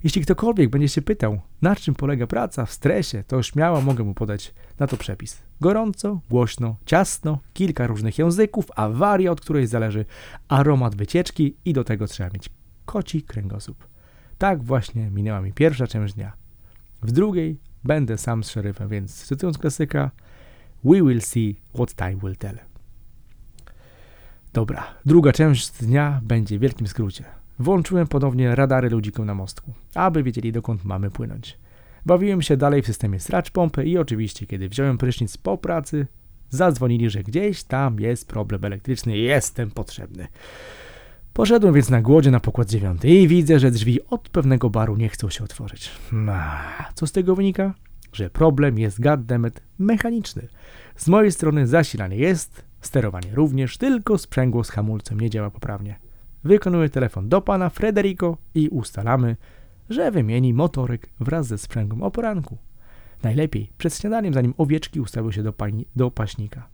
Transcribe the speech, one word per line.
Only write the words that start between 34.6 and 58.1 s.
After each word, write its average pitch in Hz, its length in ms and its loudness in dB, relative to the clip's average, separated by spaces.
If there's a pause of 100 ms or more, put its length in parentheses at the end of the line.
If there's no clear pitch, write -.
wziąłem 131 280 0
prysznic 123 400 -2
po 190 200 -4
pracy, 156 500 -4 (420)
zadzwonili, 123 600 2
że 101 140 -4
gdzieś 170 400 -2
tam 131 360 -2
jest 117 280 -2
problem 101 380 -4
elektryczny 107 520 -4
i 110 60 0
jestem 123 480 -2
potrzebny. 92 560 -12 (1120)
Poszedłem 214 360 6
więc 139 160 6
na 120 120 6
głodzie 139 300 8
na 123 80 6
pokład 110 300 -2
dziewiąty 98 380 0
i 180 200 10
widzę, 160 320 6
że 131 120 6
drzwi 117 340 2
od - 240 -6
pewnego 131 400 2
baru 107 260 0
nie 110 140 0
chcą - 200 -6
się - 140 -8
otworzyć. - 480 -12 (200)
Ma, 90 520 -4 (300)
co 160 140 -4
z - 40 -4
tego 185 240 2
wynika? 190 380 0 (400)
Że 92 160 -6
problem 143 500 4
jest, 107 220 -2
goddammit, 120 600 0 (180)
mechaniczny. 220 680 -2 (480)
Z - 120 -4
mojej 202 240 6
strony 151 360 2
zasilanie 110 500 2
jest, 160 480 -2 (160)
sterowanie 98 540 -2
również, 135 420 0
tylko 233 400 2
sprzęgło 120 460 0
z - 60 -6
hamulcem 107 520 -4
nie 117 80 0
działa 104 200 -4
poprawnie. 101 500 -10 (440)
Wykonuję 175 460 4
telefon 113 400 -2
do 185 120 4
pana 185 280 0
Frederico 196 680 0 (180)